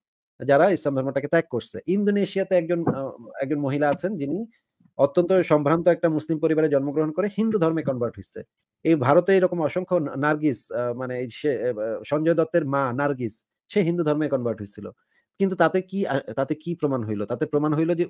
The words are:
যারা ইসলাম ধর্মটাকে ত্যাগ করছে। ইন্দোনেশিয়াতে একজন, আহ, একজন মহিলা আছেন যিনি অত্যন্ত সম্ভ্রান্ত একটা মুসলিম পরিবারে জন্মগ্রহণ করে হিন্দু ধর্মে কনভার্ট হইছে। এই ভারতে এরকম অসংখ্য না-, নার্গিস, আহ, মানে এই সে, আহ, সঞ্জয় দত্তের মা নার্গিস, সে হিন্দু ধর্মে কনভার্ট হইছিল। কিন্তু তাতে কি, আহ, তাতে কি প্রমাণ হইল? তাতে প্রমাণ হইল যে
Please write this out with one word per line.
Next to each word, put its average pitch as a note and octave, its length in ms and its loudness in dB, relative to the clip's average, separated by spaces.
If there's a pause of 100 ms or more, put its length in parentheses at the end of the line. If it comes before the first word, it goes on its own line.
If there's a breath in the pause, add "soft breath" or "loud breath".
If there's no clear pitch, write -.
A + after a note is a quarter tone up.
(460)
যারা D3 240 6
ইসলাম D3 260 -2
ধর্মটাকে C3+ 320 -2
ত্যাগ E3 220 2
করছে। A2 380 -6
ইন্দোনেশিয়াতে G3 680 0
একজন, E3+ 320 0
আহ, B2+ 400 -6 (140)
একজন C#3+ 180 -2
মহিলা C#3+ 300 0
আছেন F3+ 280 -2
যিনি D#3 280 -4 (520)
অত্যন্ত F3 440 4
সম্ভ্রান্ত D#3 460 4
একটা E3+ 220 4
মুসলিম D#3 300 -2
পরিবারে D#3 300 2
জন্মগ্রহণ C#3+ 420 0
করে F#3 260 -2
হিন্দু G#3+ 220 0
ধর্মে D#3+ 240 2
কনভার্ট A#2+ 340 -4
হইছে। G2+ 260 -14 (400)
এই E3 120 4
ভারতে E3 420 4
এরকম F3+ 240 2
অসংখ্য F3+ 340 -2
না-, D3 200 -2
নার্গিস, D3 560 0
আহ, A#2+ 220 -2
মানে B2+ 260 -6
এই B2+ 100 -6
সে, B2 400 -2
আহ, G#2+ 360 -4
সঞ্জয় D#3 300 0
দত্তের D#3+ 300 0
মা C3+ 280 0
নার্গিস, B2+ 520 -4 (240)
সে G#3 120 2
হিন্দু E3+ 220 0
ধর্মে D3+ 260 0
কনভার্ট A#2+ 300 -2
হইছিল। G2 300 -12 (500)
কিন্তু F#3+ 160 2
তাতে E3+ 260 4
কি, F#3+ 260 -4
আহ, C3+ 120 0
তাতে C3+ 360 -2
কি E3 200 -6
প্রমাণ C3+ 280 -2
হইল? G#2 220 -4
তাতে A#2+ 200 -4
প্রমাণ D3+ 280 0
হইল D#3+ 220 0
যে E3+ 140 -2